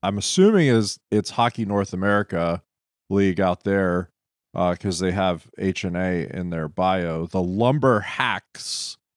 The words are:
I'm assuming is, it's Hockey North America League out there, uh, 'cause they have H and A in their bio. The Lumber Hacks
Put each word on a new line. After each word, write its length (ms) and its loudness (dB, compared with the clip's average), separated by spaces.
I'm 160 -2
assuming 500 4
is, 300 2
it's 200 0
Hockey 340 0
North 280 -2
America 680 0
League 300 2
out 240 0
there, 460 0
uh, 240 0
'cause 200 -4
they 140 0
have 340 -2
H 260 -2
and 120 -4
A 380 -2
in 160 -8
their 180 -4
bio. 580 -2
The 160 -2
Lumber 580 2
Hacks 960 -6